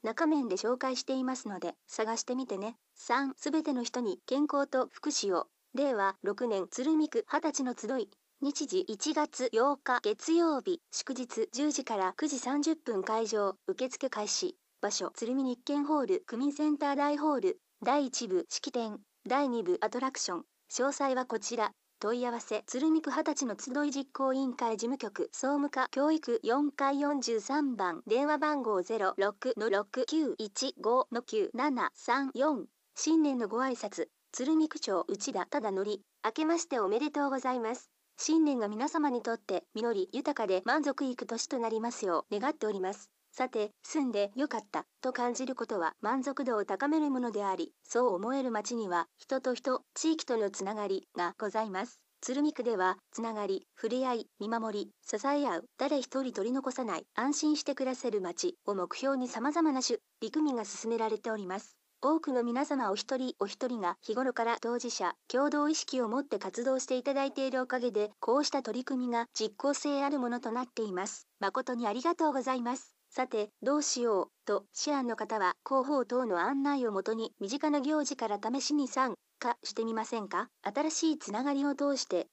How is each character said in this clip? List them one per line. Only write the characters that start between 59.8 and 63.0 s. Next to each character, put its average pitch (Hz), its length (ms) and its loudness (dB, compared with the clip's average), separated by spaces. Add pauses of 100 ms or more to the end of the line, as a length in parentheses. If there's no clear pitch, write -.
種、 240 160 0
取 - 40 -8 (200)
り 220 80 -4
組 302 220 2
み 247 40 0
が 220 80 -2
進 - 240 -6
め 233 80 2
ら 220 140 2
れ 214 80 0
て 226 120 -4
お 220 60 0
り 202 100 -6
ま 190 140 -4
す。 - 160 -20 (260)
多 311 180 4
く 311 100 -4
の 247 140 2
皆 247 220 0
様 262 260 0
お - 20 2
一 233 220 -4